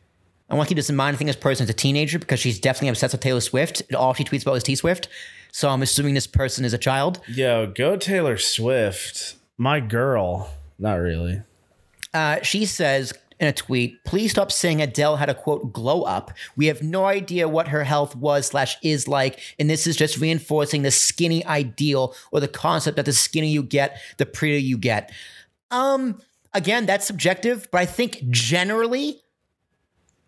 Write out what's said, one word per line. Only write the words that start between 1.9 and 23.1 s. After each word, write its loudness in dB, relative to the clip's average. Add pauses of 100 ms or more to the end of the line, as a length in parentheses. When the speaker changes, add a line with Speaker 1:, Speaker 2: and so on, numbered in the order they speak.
Speaker 1:
because -2
she's -2
definitely 0
obsessed 0
with -4
Taylor 0
Swift. 0
And -4
all 4
she -2
tweets -2
about 2
is -2
T 0
Swift. 0 (440)
So 0
I'm 0
assuming 2
this 0
person 0
is 0
a 0
child. 0
Speaker 2:
Yo, 2
go 0
Taylor 0
Swift. -2 (200)
My 2
girl. 0 (260)
Not -2
really. -2 (720)
Speaker 1:
Uh, 0
she 0
says 0 (280)
in 2
a 2
tweet, -2
"Please 0
stop 2
saying 2
Adele 2
had 0
a, 2
quote, -4
glow 0
up. -4 (240)
We 2
have 0
no 0
idea 0
what 0
her 0
health 0
was 2
slash -2
is 0
like, 0 (180)
and 2
this 2
is 0
just 2
reinforcing 0
the 2
skinny 2
ideal 0 (180)
or 2
the 0
concept 0
that 0
the 0